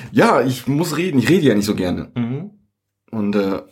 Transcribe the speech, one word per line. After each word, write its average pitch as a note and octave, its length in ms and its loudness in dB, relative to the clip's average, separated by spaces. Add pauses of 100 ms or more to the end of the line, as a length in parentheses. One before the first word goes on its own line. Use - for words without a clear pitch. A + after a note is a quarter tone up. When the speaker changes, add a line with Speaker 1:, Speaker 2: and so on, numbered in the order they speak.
(120)
Speaker 1:
Ja, D#3+ 300 4
ich B2+ 240 -4
muss D3+ 320 -2
reden. E3+ 200 0
Ich A2+ 120 2
rede E3+ 160 4
ja A2+ 80 6
nicht G2+ 100 0
so G#2 100 0
gerne. F2 400 -4
Speaker 2:
Mhm. C3 360 -6 (600)
Speaker 1:
Und, G#2 240 -2
äh, G2 380 -2